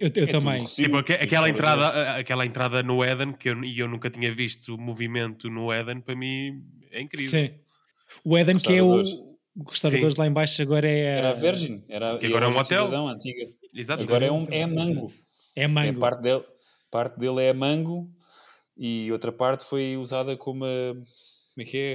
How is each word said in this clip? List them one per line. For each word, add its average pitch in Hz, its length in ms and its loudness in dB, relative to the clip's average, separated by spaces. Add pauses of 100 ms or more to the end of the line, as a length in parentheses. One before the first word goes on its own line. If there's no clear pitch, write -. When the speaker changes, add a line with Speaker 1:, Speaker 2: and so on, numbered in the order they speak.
Speaker 1:
eu 185 60 2
Speaker 2:
É - 40 4
tudo 151 200 2
Speaker 1:
também. 139 300 2
Speaker 2:
recibo, 143 260 -2
Speaker 3:
Tipo, 143 100 2
aque-, 139 160 0
Speaker 2:
tudo 151 100 0
Speaker 3:
aquela 160 240 4
Speaker 2:
restauradores. 151 420 4
Speaker 3:
entrada, 143 220 0
a-, 123 60 -4
aquela 127 280 -2
entrada 123 380 -2
no 127 200 0
Éden, 131 300 -2
que - 160 -4
eu, 120 140 -4
e 123 160 -8
eu 120 80 -2
nunca 117 220 -6
tinha 117 240 -4
visto 117 420 -6
o - 40 -12
movimento 117 680 -6
no 113 220 -4
Éden, 117 300 -4
para 127 140 -8
mim 135 480 -8 (280)
é 117 100 -10
incrível. 139 280 -4
Speaker 1:
Sim. 147 220 2 (720)
O 165 140 4
Éden, 175 220 6
que 185 140 4
é 185 100 6
o, 180 140 8
Speaker 2:
Restauradores. 190 160 2 (420)
Speaker 1:
o 160 140 -10
Restauradores 143 460 2
Speaker 3:
Sim. 156 60 0
Speaker 1:
lá 156 60 4
em 151 60 2
baixo 151 280 0
agora 151 280 2
é 147 100 4 (180)
Speaker 2:
Era 127 120 2
a - 20 2
Speaker 1:
a - 40 0
Speaker 2:
Virgin, 147 540 0
era, 113 280 -4
Speaker 3:
Que 104 80 -4
Speaker 2:
e 113 40 0
Speaker 3:
agora 117 160 4
é - 20 4
Speaker 2:
a - 20 4
Speaker 3:
um 123 40 2
Speaker 2:
loja 131 100 2
de 151 100 0
Speaker 3:
hotel. 196 120 2
Speaker 2:
Cidadão 139 240 -2
antiga. 120 420 -10 (220)
Speaker 3:
Exato. 120 300 -4
Speaker 2:
Agora 120 220 2
é 139 60 2
um, 160 180 0
é 156 140 -2
Speaker 1:
Exato. 165 120 -2
Speaker 2:
Mango. 160 380 -2 (420)
Speaker 1:
É 143 120 0
Mango. 147 300 2
Speaker 2:
É - 20 -6
parte 123 220 0
dele, 127 220 2 (460)
parte 117 300 -2
dele 127 240 0
é 131 100 6
Mango 160 560 -2 (680)
e 113 340 -4
outra 113 200 -2
parte 131 340 -2
foi 135 320 -4
usada 131 400 -4
como 131 280 -8
a, - 20 -2 (280)
como - 640 -20
é 117 60 -10
que 131 120 -8 (180)